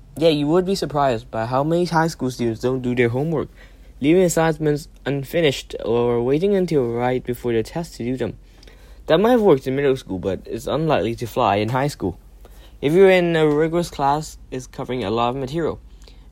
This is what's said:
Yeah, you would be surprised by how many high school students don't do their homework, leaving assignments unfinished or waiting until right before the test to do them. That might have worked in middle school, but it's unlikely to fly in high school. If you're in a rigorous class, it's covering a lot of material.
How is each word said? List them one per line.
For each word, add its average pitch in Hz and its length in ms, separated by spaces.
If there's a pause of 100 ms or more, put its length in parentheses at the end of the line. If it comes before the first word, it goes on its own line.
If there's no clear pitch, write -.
(180)
Yeah, 160 100
you 147 200
would 180 180
be 196 80
surprised 139 560
by 113 160
how 131 180
many 170 220
high 165 220
school 127 220
students 117 300
don't 127 220
do 123 120
their 120 140
homework, 139 400 (540)
leaving 170 220
assignments 156 640 (180)
unfinished 143 680 (120)
or 120 360
waiting 156 320
until 170 320
right 123 380
before 120 300
the 113 80
test 165 320
to 113 100
do 127 140
them. 120 180 (680)
That 156 140
might 220 100
have 247 100
worked 160 260
in 131 80
middle 135 220
school, 95 220
but 90 260
it's - 220
unlikely 117 480
to 113 120
fly 110 300
in 107 140
high 131 180
school. 98 300 (600)
If 143 120
you're 190 160
in 175 260
a 156 140
rigorous 165 400
class, 147 480 (140)
it's 131 160
covering 123 380
a 95 60
lot 117 200
of 127 60
material. 139 440 (520)